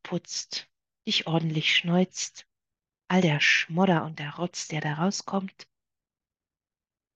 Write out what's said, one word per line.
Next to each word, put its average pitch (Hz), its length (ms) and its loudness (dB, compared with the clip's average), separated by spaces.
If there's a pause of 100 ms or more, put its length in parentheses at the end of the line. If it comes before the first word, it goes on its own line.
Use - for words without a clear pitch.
putzt, - 680 -8 (380)
dich - 200 -2
ordentlich 160 480 0
schneuzt, - 720 0 (640)
all 185 140 4
der 147 180 4
Schmodder 175 640 4
und 160 140 -10
der 147 180 -8
Rotz, - 320 -8
der 151 120 -4
da 151 140 -4
rauskommt, 190 720 -4 (1500)